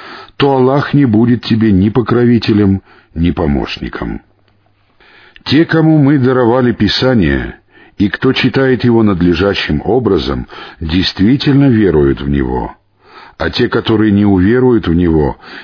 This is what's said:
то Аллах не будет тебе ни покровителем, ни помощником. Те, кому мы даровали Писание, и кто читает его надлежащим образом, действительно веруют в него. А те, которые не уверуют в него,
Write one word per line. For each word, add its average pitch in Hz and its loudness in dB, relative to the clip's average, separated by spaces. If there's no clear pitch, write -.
то 139 2
Аллах 131 0
не 143 2
будет 117 2
тебе 113 0
ни 98 2
покровителем, 110 0
ни 82 0
помощником. 62 -6
Те, 147 0
кому 156 2
мы 139 4
даровали 123 2
Писание, 95 -2
и 98 0
кто 131 -2
читает 131 0
его 117 2
надлежащим 87 0
образом, 82 -2
действительно 120 0
веруют 76 2
в 69 -6
него. 62 -4
А 82 -4
те, 117 -2
которые 110 0
не 101 2
уверуют 110 2
в 82 0
него, 80 0